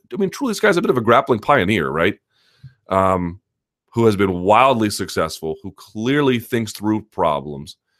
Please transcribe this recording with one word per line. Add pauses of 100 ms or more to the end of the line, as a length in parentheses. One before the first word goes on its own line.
(120)
I
mean,
truly,
this
guy's
a
bit
of
a
grappling
pioneer,
right? (720)
Um, (520)
who
has
been
wildly
successful,
who
clearly
thinks
through
problems, (240)